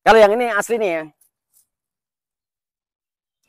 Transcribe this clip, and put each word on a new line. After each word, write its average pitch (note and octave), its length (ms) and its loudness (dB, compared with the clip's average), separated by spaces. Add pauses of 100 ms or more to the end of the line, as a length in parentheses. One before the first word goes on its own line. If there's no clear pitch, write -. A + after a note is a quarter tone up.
Kalau G#3+ 160 2
yang G#3 160 4
ini A#3+ 160 -4
asli G#3+ 320 -4
nih G3+ 80 -4
ya. D#3+ 140 -6 (2500)